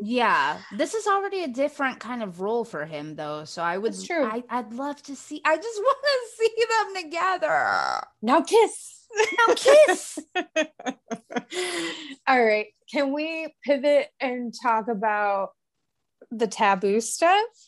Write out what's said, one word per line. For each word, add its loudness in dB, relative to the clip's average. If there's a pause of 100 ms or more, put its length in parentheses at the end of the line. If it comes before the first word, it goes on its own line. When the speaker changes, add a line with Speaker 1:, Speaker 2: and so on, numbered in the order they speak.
Speaker 1:
Yeah, 0 (180)
this -2
is -4
already -2
a -6
different -4
kind -8
of -10
role -2
for -8
him, -10
though. -8
So -10
I -2
would, -4
Speaker 2:
That's -12
true. -2
Speaker 1:
I, -6
I'd -6
love -8
to -14
see, -16
I 4
just -6
<laughs> -2
wanna 0 (100)
see 2
them -2
together. 0 (220)
Speaker 2:
Now 4
kiss. 2 (540)
Speaker 1:
Now 6
kiss. 6 (160)
Speaker 2:
<laughs> -8
All 6
right, 2 (260)
can 0
we -6 (100)
pivot 2 (120)
and -4 (100)
talk 0
about 0 (800)
the -2
taboo 2
stuff? 2 (220)